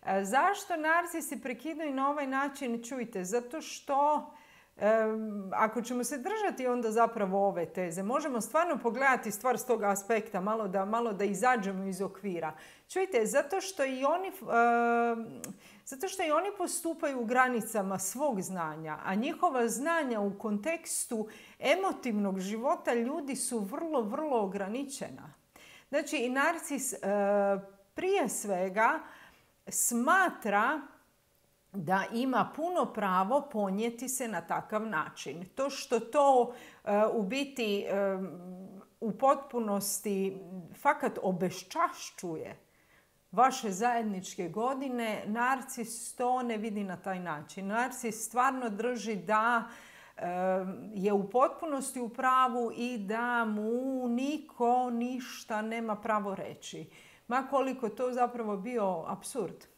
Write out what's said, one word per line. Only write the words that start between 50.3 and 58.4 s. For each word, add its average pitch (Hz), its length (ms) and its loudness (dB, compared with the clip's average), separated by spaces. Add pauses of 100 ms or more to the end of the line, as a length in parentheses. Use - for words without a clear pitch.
je 202 200 2
u 202 160 2
potpunosti 277 720 2
u 240 100 -4
pravu 254 640 4
i 240 220 -4
da 226 480 0
mu 240 600 0
niko 254 840 2
ništa 240 720 -4
nema 220 340 -2
pravo 208 400 0
reći. 156 540 -10 (380)
Ma 262 220 0
koliko 262 400 2
to 254 220 -2
zapravo 240 460 0